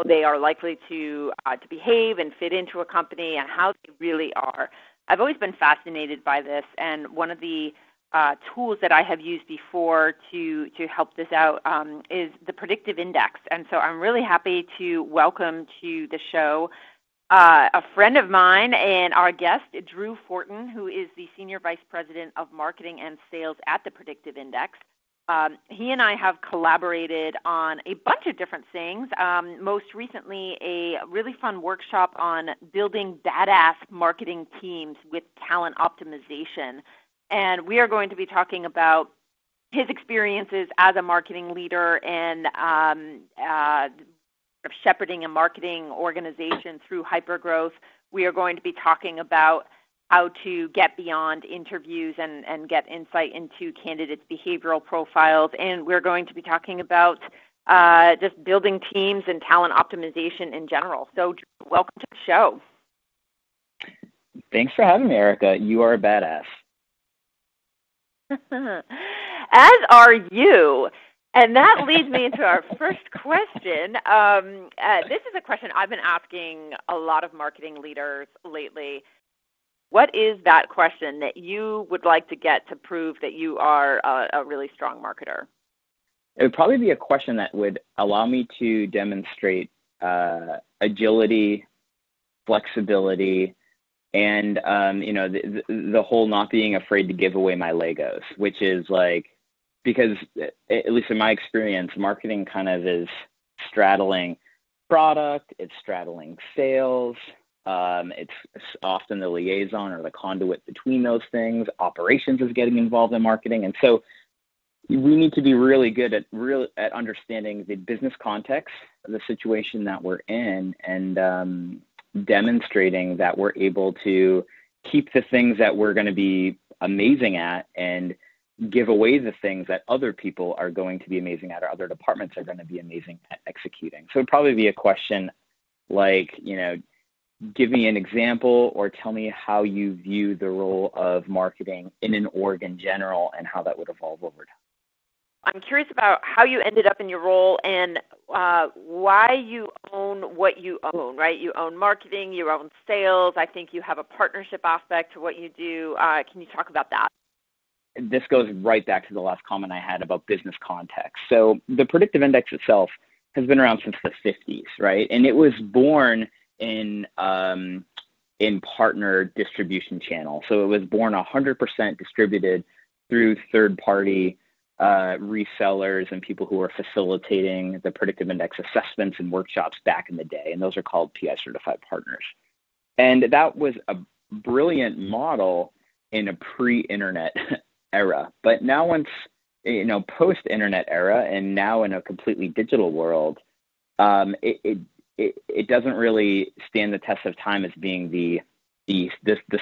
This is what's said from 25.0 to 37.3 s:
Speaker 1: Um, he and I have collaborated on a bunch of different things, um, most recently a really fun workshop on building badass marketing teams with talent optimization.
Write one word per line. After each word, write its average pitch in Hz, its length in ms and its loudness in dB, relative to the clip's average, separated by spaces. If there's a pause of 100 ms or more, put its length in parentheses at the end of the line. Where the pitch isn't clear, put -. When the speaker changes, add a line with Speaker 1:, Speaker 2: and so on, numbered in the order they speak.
Speaker 1:
Um, 156 320 -2 (100)
he 226 220 -10
and 262 100 -2
I 214 140 4
have 190 220 -2 (120)
collaborated 165 840 -2 (100)
on 160 400 -4
a 185 100 -10
bunch - 320 -2
of 247 120 -6
different 175 340 -10
things, 185 360 -10 (100)
um, 175 420 -2
most 202 320 -6
recently 196 680 -14
a 170 360 -6 (100)
really 220 320 -8
fun 196 220 -6
workshop 185 520 -2
on 165 360 -4 (220)
building 196 540 -4
badass 170 480 4 (160)
marketing 170 560 -4 (140)
teams 165 360 -12 (140)
with 165 140 -10 (240)
talent 170 300 -4
optimization. 151 1000 -8 (520)